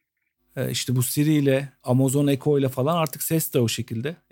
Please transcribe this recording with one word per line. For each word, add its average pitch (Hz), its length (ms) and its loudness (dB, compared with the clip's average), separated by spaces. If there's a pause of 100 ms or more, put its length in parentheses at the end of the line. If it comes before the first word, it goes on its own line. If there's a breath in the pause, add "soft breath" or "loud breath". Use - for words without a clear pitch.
(560)
E, 131 140 -4
işte 123 260 -2
bu 127 60 2
Siri 151 320 0
ile 139 380 2 (100)
Amazon 131 440 2
Echo 143 320 2
ile 135 100 2
falan 139 280 0
artık 160 260 -2
ses - 300 -2
de 139 80 2
o 117 80 2
şekilde. 117 480 -6 (160)